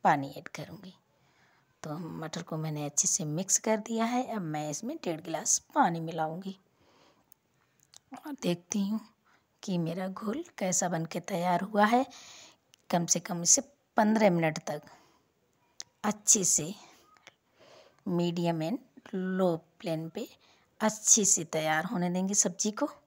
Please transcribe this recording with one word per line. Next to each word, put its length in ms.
पानी 240
ऐड 220
करूँगी। 440
तो 160
मटर 440
को 140
मैंने 300
अच्छे 220
से 180
मिक्स 320
कर 200
दिया 260
है। 180
अब 120
मैं 260
इसमें 260
डेढ़ 240
गिलास 380
पानी 260
मिलाऊँगी 560
और 260
देखती 380
हूँ 200
कि 160
मेरा 300
घोल 360
कैसा 300
बन 180
के 160
तैयार 400
हुआ 240
है। 180
कम 160
से 140
कम 220
इसे 200
पन्द्रह 340
मिनट 360
तक 160
अच्छे 400
से 280
मीडियम 540
and 520
लो 420
फ्लेम 280
पे 200
अच्छे 460
से 200
तैयार 380
होने 260
देंगे 260
सब्ज़ी 360
को। 160